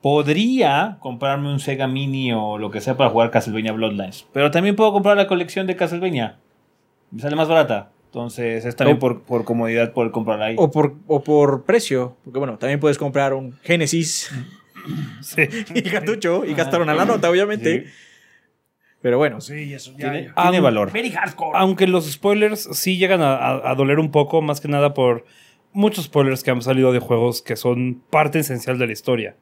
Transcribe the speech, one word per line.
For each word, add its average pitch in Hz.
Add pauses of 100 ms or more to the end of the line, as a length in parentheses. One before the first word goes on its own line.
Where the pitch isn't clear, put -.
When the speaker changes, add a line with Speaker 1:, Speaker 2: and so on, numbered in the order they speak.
Speaker 1:
podría 156
comprarme 139
un 135
Sega 135
Mini 135
o 107
lo 107
que 104
sea 127
para 127
jugar 113
Castlevania 110
Bloodlines, 104
pero 143
también 190
puedo 214
comprar 202
la 196
colección 185
de 185
Castlevania. 175 (760)
Me 110
sale 147
más 156
barata. 160 (140)
Entonces 117
es 120
también 139
Speaker 2:
O -
Speaker 1:
por, 120
por 117
comodidad 117
poder 117
comprarla 107
ahí. 110
Speaker 2:
O 151
por, 147 (120)
o 147
por 143
precio. 135
Porque, 131
bueno, 123
también 143
puedes 143
comprar 139
un 135
Genesis 165 (460)
Speaker 3:
<laughs> 147
Sí. - (160)
Speaker 2:
<laughs> -
y 240
cartucho 185
y 151
gastar 165
una 151
la 175
nota, 214
obviamente. 190
Speaker 1:
Sí. - (1120)
Speaker 2:
Pero 123
bueno. 139
Speaker 4:
Sí, 147
eso 135
ya, 135 (140)
Speaker 1:
Tiene, 156
Speaker 4:
ya. -
Speaker 1:
tiene 180
Speaker 3:
Aun-, 160
Speaker 1:
valor. 107
Speaker 4:
Very 233
hardcore. 170
Speaker 3:
aunque 190
los 170
spoilers 208
sí 185
llegan 185
a, 139
a, 127
a 131
doler 139
un 160
poco, 151
más 147
que 151
nada 143
por 123 (480)
muchos 202
spoilers 135
que 131
han 123
salido 131
de 123
juegos 120
que 117
son 123
parte 151
esencial 131
de 123
la 110
historia. 110